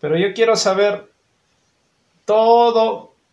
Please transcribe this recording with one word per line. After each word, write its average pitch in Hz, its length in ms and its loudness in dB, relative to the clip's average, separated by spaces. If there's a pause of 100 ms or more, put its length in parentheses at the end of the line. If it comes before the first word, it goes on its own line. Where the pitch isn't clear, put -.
Pero 151 160 -4
yo 185 180 -2
quiero 226 220 0
saber 202 540 -4 (1160)
todo 226 880 0 (180)